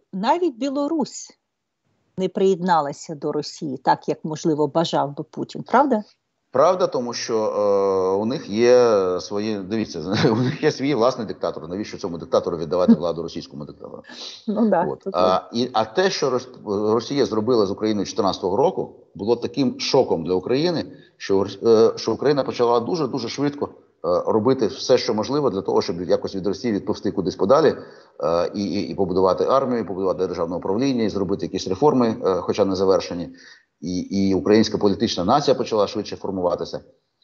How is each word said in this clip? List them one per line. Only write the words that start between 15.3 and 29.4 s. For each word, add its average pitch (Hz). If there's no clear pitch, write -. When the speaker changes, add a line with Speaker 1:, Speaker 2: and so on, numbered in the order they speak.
Speaker 2:
і, 120
а 110
те, 185
що 156
Рос-, 107
Росія 120
зробила 107
з 92
Україною 104
чотирнадцятого 95
року, 135
було 104
таким 127
шоком 104
для 87
України, 135
що, 98
е, 113
що -
Україна 131
почала 117
дуже-дуже 123
швидко, 143
е, 87
робити 110
все, 120
що 120
можливо, 120
для 95
того, 113
щоб 92
якось 90
від 95
Росії 104
відповсти 101
кудись 87
подалі, 131
е, 85
і, 101
і, 92
і 78
побудувати 92